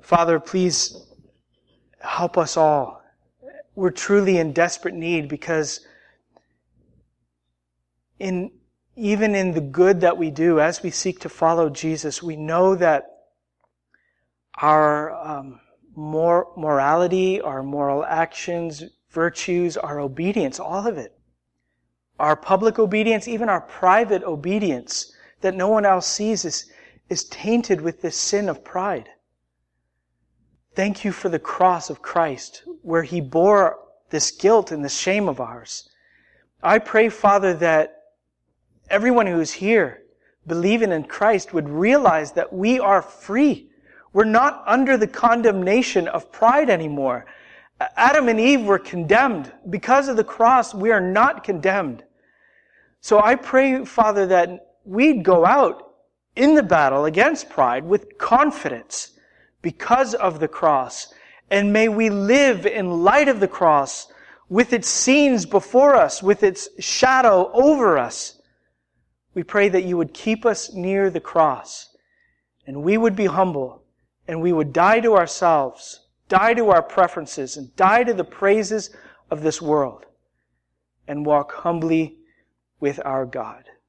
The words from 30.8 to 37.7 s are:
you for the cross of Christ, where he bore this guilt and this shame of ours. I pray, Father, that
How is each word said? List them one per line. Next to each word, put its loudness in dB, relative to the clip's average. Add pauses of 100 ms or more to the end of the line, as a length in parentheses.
you -4
for -6
the -4
cross -2
of -12
Christ, -6 (200)
where -2
he -6
bore 2 (300)
this -4
guilt 2
and -8
this -8
shame -2
of -6
ours. -14 (720)
I 4
pray, 2
Father, 2
that 0 (840)